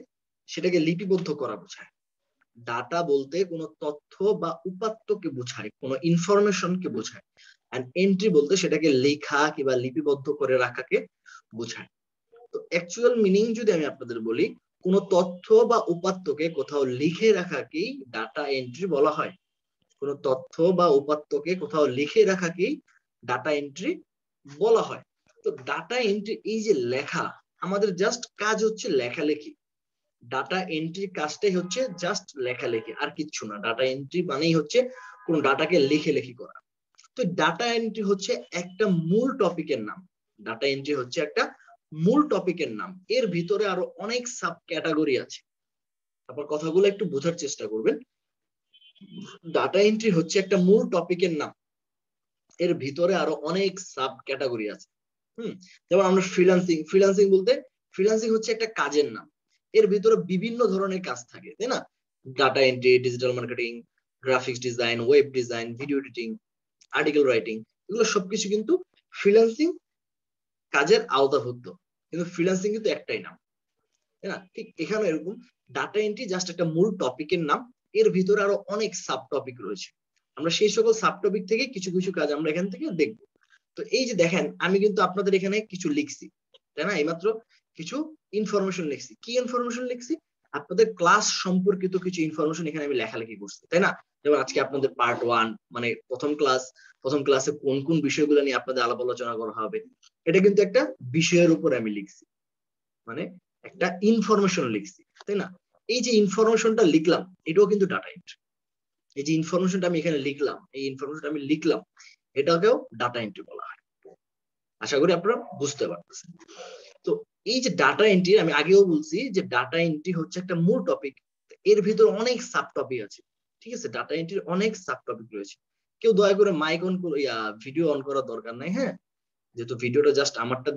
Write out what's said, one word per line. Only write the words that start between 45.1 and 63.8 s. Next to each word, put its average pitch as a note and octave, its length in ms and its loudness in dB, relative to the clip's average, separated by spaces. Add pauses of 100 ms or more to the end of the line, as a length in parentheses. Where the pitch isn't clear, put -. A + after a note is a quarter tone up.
আছে। - 180 -16 (880)
আপনার D3 220 -10
কথাগুলো D#3+ 400 2
একটু - 200 -6
বোঝার E3 300 -2
চেষ্টা B2+ 300 -8
করবেন। C3 240 0 (1600)
data C#3+ 320 2
entry A3 300 2
হচ্ছে E3 240 0
একটা F#3+ 140 0 (120)
মূল A3 140 8 (120)
টপিকের E3+ 460 0
নাম, C3 100 -6 (1120)
এর F3 80 2 (100)
ভিতরে E3+ 400 0
আরো D#3 120 0 (160)
অনেক F#3+ 220 0 (200)
সাব C3+ 200 -4 (140)
ক্যাটাগরি B2 480 -4
আছে। - 140 -20 (500)
হুম, A3 140 -8 (360)
যেমন F#3+ 220 6
আমরা F#3+ 120 6 (100)
freelancing, F3+ 440 4 (140)
freelancing G3 440 6
বলতে F#3+ 180 4 (420)
freelancing A3 400 2
হচ্ছে A3 200 0
একটা A3 140 -2 (120)
কাজের D3 260 2 (100)
নাম, - 100 -16 (520)
এর G#3+ 140 8
ভিতরে G#3 240 4 (140)
বিভিন্ন A3+ 300 -2 (120)
ধরনের F#3+ 360 -2
কাজ A#2+ 100 -8 (140)
থাকে, - 260 -20
তাই A3+ 160 -4
না? - 40 -2 (600)
data C3+ 220 2 (100)
entry, B2+ 220 4 (140)
digital B2 320 0
marketing, A#2+ 320 -6 (540)